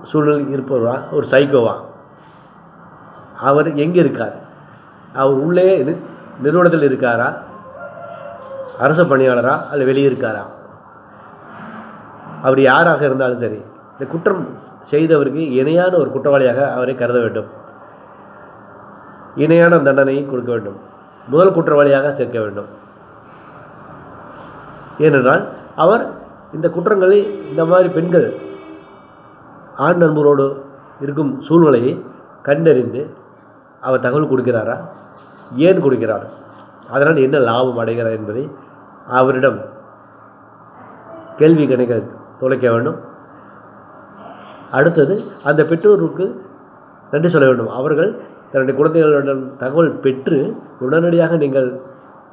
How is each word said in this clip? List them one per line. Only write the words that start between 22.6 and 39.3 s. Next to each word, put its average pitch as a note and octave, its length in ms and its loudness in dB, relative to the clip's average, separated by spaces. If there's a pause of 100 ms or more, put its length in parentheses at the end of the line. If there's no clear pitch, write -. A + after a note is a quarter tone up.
ஏனென்றால் C#3+ 440 4 (340)
அவர் F#3 280 2 (480)
இந்த D#3+ 160 -4
குற்றங்களை, F#3+ 500 2 (260)
இந்த E3 200 -4
மாதிரி F3+ 240 4
பெண்கள் E3 400 0 (1500)
ஆண் E3+ 220 2
நண்பரோடு D3 460 2 (540)
இருக்கும் C#3+ 400 -4
சூழ்நிலையை D3+ 520 4 (500)
கண்டறிந்து C#3 600 0 (800)
அவர் B2+ 220 -2
தகவல் C3+ 260 -2
கொடுக்கிறாரா, A#2 460 -2 (840)
ஏன் E3+ 260 4
கொடுக்கிறார், A2 400 -2 (640)
அதனால் D3 320 2
என்ன C#3 240 2
லாபம் A#2 380 0
அடைகிறார் A2+ 360 -2
என்பதை G#2+ 260 -8 (680)
அவரிடம் C3 460 2 (1800)